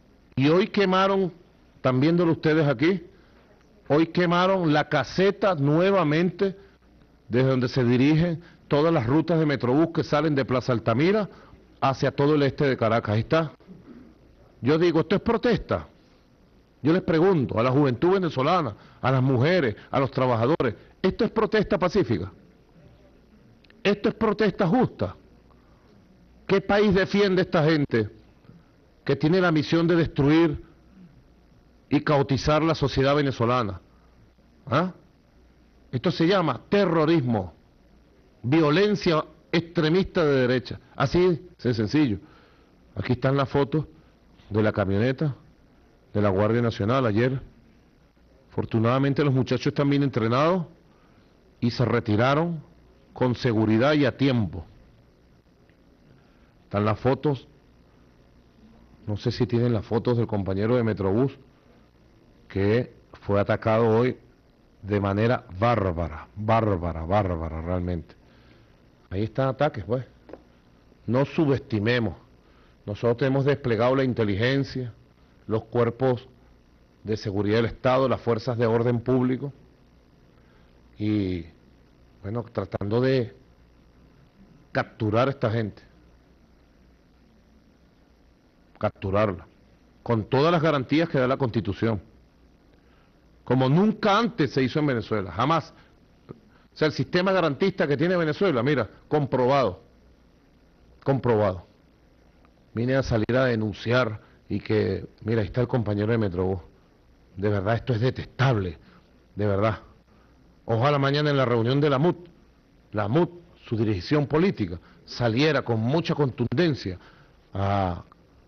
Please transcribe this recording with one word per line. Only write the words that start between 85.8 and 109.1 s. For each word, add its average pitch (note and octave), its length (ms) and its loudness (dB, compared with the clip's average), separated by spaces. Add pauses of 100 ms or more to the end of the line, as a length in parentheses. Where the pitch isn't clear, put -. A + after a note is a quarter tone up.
Capturarla. G2+ 680 -2 (560)
Con A2+ 220 -2
todas C#3+ 280 2
las E3 100 0
garantías D3+ 460 0
que D3+ 100 -2
da B2+ 80 2
la C3 100 0
Constitución. A2 640 -2 (1400)
Como C3 260 2
nunca G3+ 500 2
antes E3+ 340 -2
se C3+ 100 0
hizo C3 160 -2
en D3+ 80 0
Venezuela, G#2+ 460 -4
jamás. C#3 400 -2 (560)
O - 500 -20
sea, D#3 80 2
el D3 60 -2
sistema F3+ 400 0
garantista F3+ 560 0
que C#3+ 80 0
tiene F3 200 0
Venezuela, D#3+ 460 0
mira, B2+ 260 0 (200)
comprobado. C3 760 0 (1200)
Comprobado. G#2+ 640 0 (1080)
Vine B2 220 -2
a C3+ 80 2
salir A2+ 340 0
a C3 100 2
denunciar A2+ 720 -2 (280)
y G2 120 -4
que, G2+ 480 -2 (160)
mira, A2+ 160 0
ahí G2+ 80 -2
está - 120 -4
el A#2 60 0
compañero G#2 460 -2
de A#2 60 0
Metrobús. F#2 420 -2 (760)
De F#2+ 120 -2
verdad, G#2 260 0
esto A#2+ 200 -4
es G#2+ 60 -2
detestable, A2+ 800 -2 (560)